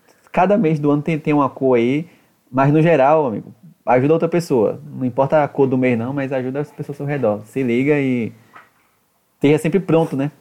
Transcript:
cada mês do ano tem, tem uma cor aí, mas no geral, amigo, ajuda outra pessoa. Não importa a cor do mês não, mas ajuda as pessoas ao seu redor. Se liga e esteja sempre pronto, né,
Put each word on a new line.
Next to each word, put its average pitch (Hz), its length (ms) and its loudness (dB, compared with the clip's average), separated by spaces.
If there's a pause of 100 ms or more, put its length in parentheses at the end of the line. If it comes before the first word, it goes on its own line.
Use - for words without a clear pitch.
(320)
cada 190 240 2
mês 160 220 0
do 143 120 0
ano 147 120 0
tem, 160 160 -4
tem 156 160 -2
uma 143 140 2
cor 131 280 0
aí, 131 320 0 (420)
mas 135 220 2
no 156 80 4
geral, 156 460 4
amigo, 101 260 -8 (320)
ajuda 127 300 2
outra 165 140 0
pessoa. 156 520 0 (100)
Não 131 140 -8
importa 135 400 0
a 139 40 -2
cor 139 180 0
do 131 100 0
mês 127 220 0
não, 120 160 -6
mas 135 180 -6
ajuda 131 280 -4
as 147 100 -8
pessoas - 300 -12
ao 143 60 -8
seu - 0 -
redor. 117 380 -2
Se - 180 -6
liga 135 380 0
e 127 320 -2 (1040)
esteja 147 240 2
sempre 165 220 -2
pronto, 160 360 0
né, 139 140 -4 (100)